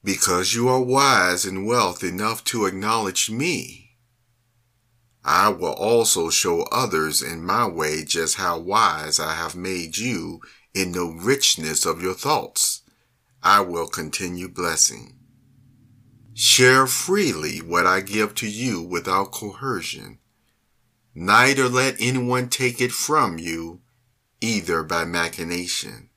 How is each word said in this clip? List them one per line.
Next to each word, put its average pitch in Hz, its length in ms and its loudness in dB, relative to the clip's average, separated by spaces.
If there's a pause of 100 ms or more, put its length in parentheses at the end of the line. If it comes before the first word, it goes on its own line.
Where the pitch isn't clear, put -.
Because 92 520 0
you 120 140 2
are 131 100 4
wise 123 640 4
and 95 240 -4
wealth 110 340 0
enough 101 440 -4
to 110 200 0
acknowledge 101 640 0
me, 127 680 -6 (1300)
I 90 240 4
will 85 240 -2
also 107 560 2
show 82 320 2 (100)
others 80 500 0
in 80 220 -8
my 104 240 0
way 78 380 -2
just 80 320 -2
how 87 200 -2
wise 80 640 0
I 78 140 -4
have 82 240 -6
made 90 400 -6
you 98 420 -6 (340)
in 92 200 -2
the 87 100 -2
richness 82 840 0
of 82 160 -2
your 92 120 -2
thoughts. - 720 -2 (600)
I 101 160 6
will 85 280 -2
continue 87 600 -8
blessing. 80 720 -2 (1160)
Share 131 540 6
freely 120 680 0
what 85 280 0
I 92 140 4
give 104 360 -2
to 110 120 -4
you 107 340 -4
without 92 500 -2
coercion. 101 880 -8 (960)
Neither 123 540 6
let 127 320 2
anyone 123 480 0
take 123 320 -2
it 123 140 0
from 123 460 0
you, 82 420 -8 (580)
either 87 440 -2
by 82 200 -2
machination. 85 1120 -6